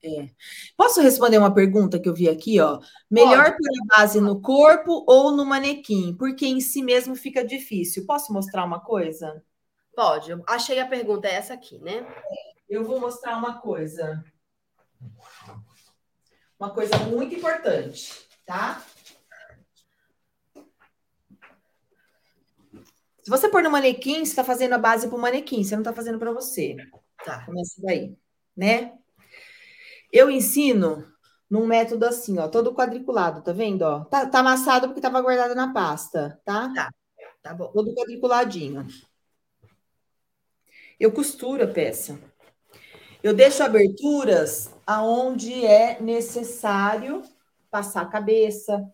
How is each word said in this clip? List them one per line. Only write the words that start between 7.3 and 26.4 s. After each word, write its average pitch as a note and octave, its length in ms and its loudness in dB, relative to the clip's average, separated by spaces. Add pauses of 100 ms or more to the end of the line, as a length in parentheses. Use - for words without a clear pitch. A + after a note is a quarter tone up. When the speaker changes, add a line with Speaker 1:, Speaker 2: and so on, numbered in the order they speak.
Speaker 1:
difícil. G#3 600 -8
Posso - 260 -4
mostrar G3 320 -4
uma F3 140 -8
coisa? D#3+ 640 -8 (520)
Speaker 2:
Pode. E3 360 0
Eu E3+ 160 -12
achei B3 320 -4
a C4 80 -6
pergunta, G#3 400 -6
é F#3 80 -4
essa G#3 180 -8
aqui, - 240 -20
né? F#3+ 260 -12 (640)
Speaker 1:
Eu G#3 160 -6
vou B3+ 160 -4
mostrar A#3+ 380 -8
uma A#3 240 -8
coisa. D#3 600 -8 (2250)
Uma G3+ 140 -10
coisa G#3+ 240 -2
muito A#3+ 380 -4
importante, - 920 -6 (160)
tá? - 400 -8 (4000)
Se - 60 -16
você C4+ 200 2
pôr G4 140 4
no D#4+ 60 2
manequim, C#4+ 560 0
você - 100 -8
tá B3+ 80 -2
fazendo B3 300 -2
a A#3+ 40 0
base A3+ 300 0
pro A#3+ 100 -8
manequim, A#3+ 460 -4
você G3 120 -4
não G#3+ 80 -4
tá A#3 100 -6
fazendo A3+ 240 -8
pra A#3 140 -6
você. A#3 440 -8 (480)